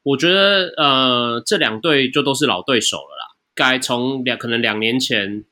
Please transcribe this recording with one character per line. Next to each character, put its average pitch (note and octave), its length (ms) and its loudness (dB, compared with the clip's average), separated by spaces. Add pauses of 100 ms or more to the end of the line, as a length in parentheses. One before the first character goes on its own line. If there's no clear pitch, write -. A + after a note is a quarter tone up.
我 C#3 140 0
觉 D#3+ 160 2
得， G3 440 2
呃， B2 680 2
这 - 120 -2
两 A2+ 240 0
队 C#3 280 2
就 C#3+ 140 -2
都 C#3 100 0
是 C#3 140 0
老 F#2 160 0
对 B2 180 0
手 - 180 -4
了 C#2+ 40 -12
啦。 C#2 320 -16 (220)
该 C3 240 2
从 B2+ 420 -2
两-， B2 160 -2
可 - 80 -10
能 A#2 160 -2
两 G#2+ 160 0
年 A#2 220 0
前 G#2+ 520 -4